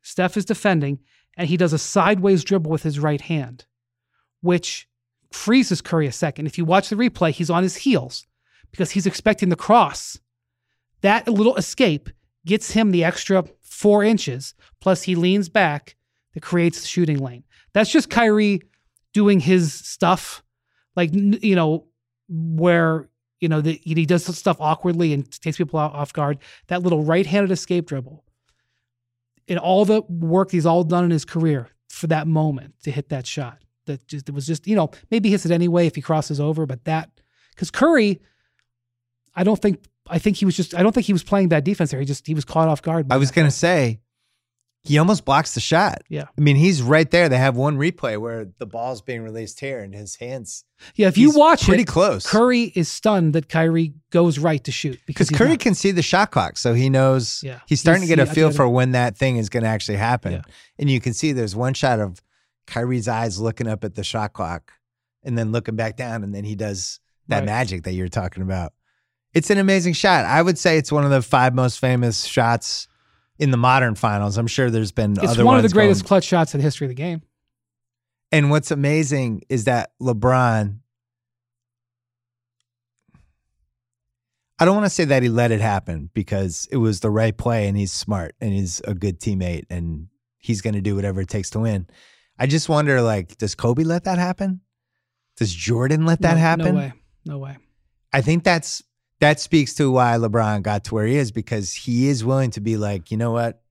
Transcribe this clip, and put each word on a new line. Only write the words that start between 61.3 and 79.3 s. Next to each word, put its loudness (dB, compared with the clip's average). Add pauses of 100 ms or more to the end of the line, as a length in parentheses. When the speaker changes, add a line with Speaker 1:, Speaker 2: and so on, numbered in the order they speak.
Speaker 2:
there's -4
one -2
shot 0
of -6 (460)
Kyrie's -4
eyes -4
looking -4
up -6
at -10
the -8
shot -6
clock -10 (500)
and -6
then -4
looking -4
back -6
down, -8
and -10
then -10
he -8
does -8 (280)
that -2
Speaker 1:
Right. -4
Speaker 2:
magic -4
that -6
you're -4
talking -6
about. -6 (580)
It's 0
an 4
amazing 2
shot. 2
I 4
would 2
say 2
it's -2
one 2
of 2
the 4
five 2
most 0
famous 0
shots -2 (500)
in 0
the 2
modern 4
finals. -2
I'm -2
sure 0
there's -2
been 0
Speaker 1:
It's 0
Speaker 2:
other 4
Speaker 1:
one 8
of 6
the 4
Speaker 2:
ones 2
Speaker 1:
greatest 4
Speaker 2:
going -10
Speaker 1:
clutch 4
shots 0
in -2
the 0
history -2
of -6
the -10
game. -6 (1080)
Speaker 2:
And 4
what's 2
amazing 0